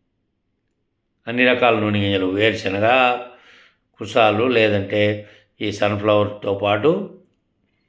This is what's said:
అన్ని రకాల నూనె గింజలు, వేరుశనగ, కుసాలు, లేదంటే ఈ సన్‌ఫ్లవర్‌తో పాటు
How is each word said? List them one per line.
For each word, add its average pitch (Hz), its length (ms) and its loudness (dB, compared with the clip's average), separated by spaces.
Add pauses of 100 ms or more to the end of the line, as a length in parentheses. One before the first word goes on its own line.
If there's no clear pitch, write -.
(1300)
అన్ని 123 180 -2
రకాల 123 320 2
నూనె 104 220 0
గింజలు, 98 260 0
వేరుశనగ, 107 920 0 (800)
కుసాలు, 107 460 2
లేదంటే 104 840 0 (320)
ఈ 104 120 -6
సన్‌ఫ్లవర్‌తో 104 840 0
పాటు 107 640 -2 (720)